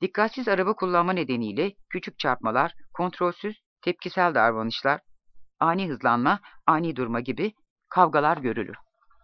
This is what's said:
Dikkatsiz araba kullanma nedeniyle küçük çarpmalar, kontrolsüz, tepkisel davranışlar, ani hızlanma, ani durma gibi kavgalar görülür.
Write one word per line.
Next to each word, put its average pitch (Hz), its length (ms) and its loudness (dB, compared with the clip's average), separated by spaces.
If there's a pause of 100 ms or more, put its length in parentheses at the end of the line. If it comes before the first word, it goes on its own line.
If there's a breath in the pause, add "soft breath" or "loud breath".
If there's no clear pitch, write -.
Dikkatsiz 220 460 -2
araba 190 260 2
kullanma 180 400 0
nedeniyle 131 600 -2 (160)
küçük - 300 -10
çarpmalar, 127 540 0 (200)
kontrolsüz, 180 680 -4 (200)
tepkisel 175 540 0
davranışlar, 113 680 2 (580)
ani 170 300 0
hızlanma, 127 500 2 (280 soft breath)
ani 160 280 2
durma 117 240 -2
gibi 131 340 -4 (360)
kavgalar 156 480 4
görülür. 113 380 -4 (480)